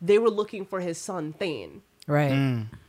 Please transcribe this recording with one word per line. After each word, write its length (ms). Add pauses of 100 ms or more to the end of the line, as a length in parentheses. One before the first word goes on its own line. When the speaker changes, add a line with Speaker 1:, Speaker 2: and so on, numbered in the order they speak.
Speaker 1:
they 160
were 120
looking 360
for 140
his 180
son 340
Thane. 480 (260)
Speaker 2:
Right. 260
Speaker 3:
Mm. 340 (220)